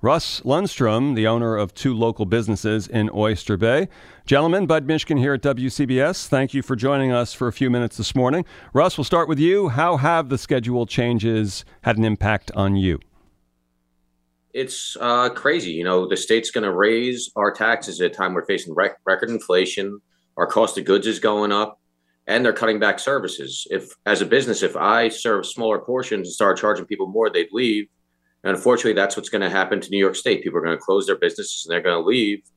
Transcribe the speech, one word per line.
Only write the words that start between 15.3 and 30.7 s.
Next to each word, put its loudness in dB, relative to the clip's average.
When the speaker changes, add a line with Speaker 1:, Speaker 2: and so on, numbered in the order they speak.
Speaker 2:
crazy. -2
You -4
know, 2
the 0
state's 0
gonna -2
raise 0
our 2
taxes -2
at 0
a -14
time -2
we're -4
facing -4
rec-, 0
record 0
inflation. -2
Our 0
cost 2
of -6
goods 4
is -2
going 0
up, -2
and 0
they're 4
cutting 0
back 2
services. -6
If, -6
as 2
a 0
business, 2
if -2
I 2
serve -2
smaller -2
portions -4
and -12
start 2
charging 0
people -6
more, 0
they'd -2
leave. -2
And 0
unfortunately, 2
that's 0
what's -12
gonna -2
happen 0
to -14
New -2
York 2
State. 0
People -2
are -6
gonna 0